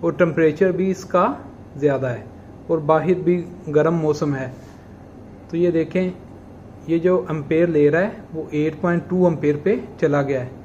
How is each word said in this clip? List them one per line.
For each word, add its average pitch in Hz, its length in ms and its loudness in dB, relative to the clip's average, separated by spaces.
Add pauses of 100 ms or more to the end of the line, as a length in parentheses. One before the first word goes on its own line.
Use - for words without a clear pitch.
और 170 100 0
temperature 165 580 2
भी 180 180 0
इसका 185 340 0 (540)
ज़्यादा 135 300 2
है 113 160 -6 (460)
और 165 120 0
बाहर 156 340 2
भी 175 200 0 (340)
गर्म 151 260 4
मौसम 151 380 0
है। 131 140 -6 (1000)
तो 165 60 -6
ये 175 160 2
देखें 175 400 0 (760)
ये 165 120 2
जो 180 140 4 (160)
ampere 160 380 0
ले 147 200 6
रहा 160 140 2
है - 300 -6
वो 156 220 -10
eight 151 280 -2
point 175 260 0
two 180 180 2
ampere 147 320 2
पे 202 180 0 (240)
चला 143 220 2
गया 135 180 -2
है। 123 100 -10 (140)